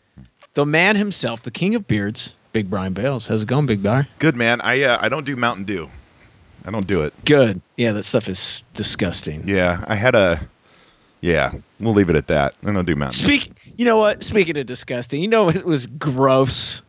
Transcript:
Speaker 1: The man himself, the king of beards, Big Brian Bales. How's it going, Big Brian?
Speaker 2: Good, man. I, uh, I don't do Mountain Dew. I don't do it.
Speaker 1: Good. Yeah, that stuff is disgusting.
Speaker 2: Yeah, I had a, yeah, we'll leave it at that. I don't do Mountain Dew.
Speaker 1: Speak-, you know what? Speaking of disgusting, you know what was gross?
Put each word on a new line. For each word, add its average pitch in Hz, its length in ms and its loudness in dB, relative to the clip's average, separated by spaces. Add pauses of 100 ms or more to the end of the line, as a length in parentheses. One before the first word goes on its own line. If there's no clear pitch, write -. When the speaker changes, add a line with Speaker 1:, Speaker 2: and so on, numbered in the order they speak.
(540)
Speaker 1:
The 147 100 0
man 165 320 4
himself, 165 460 -2
the - 80 -10
king 180 240 -2
of 226 140 -4
beards, 104 480 -4 (180)
Big 104 160 -2
Brian 95 240 -4
Bales. 113 320 -2
How's 107 160 0
it 107 60 -6
going, 139 180 0
Big 107 160 0
Brian? 117 240 2 (140)
Speaker 2:
Good, 151 160 2
man. 120 260 2
I, 127 220 0
uh, 123 180 2
I 110 80 0
don't 143 160 -4
do 139 100 -6
Mountain 120 300 -2
Dew. 95 240 -6 (800)
I 95 40 -8
don't 104 140 -4
do 90 160 2
it. 76 140 -2 (100)
Speaker 1:
Good. 123 340 4 (180)
Yeah, 120 160 0
that 104 100 -4
stuff 107 260 -2
is - 340 -6 (120)
disgusting. 85 720 -4
Speaker 2:
Yeah, 92 400 0
I 107 80 -2
had 120 180 2
a, 90 260 4 (840)
yeah, 76 300 2 (280)
we'll 110 140 0
leave 98 180 4
it 80 40 4
at 71 120 0
that. 73 260 0 (100)
I 101 80 -4
don't 92 140 -2
do 82 100 0
Mountain 71 320 -2
Dew. 285 120 4
Speaker 1:
Speak-, - 120 -12 (260)
you 233 60 -2
know 226 140 4
what? 214 260 0
Speaking 170 340 0
of 135 100 -4
disgusting, 123 540 -8
you 190 60 -4
know 220 160 4
what 175 220 2
was 143 220 -2
gross? 131 1000 2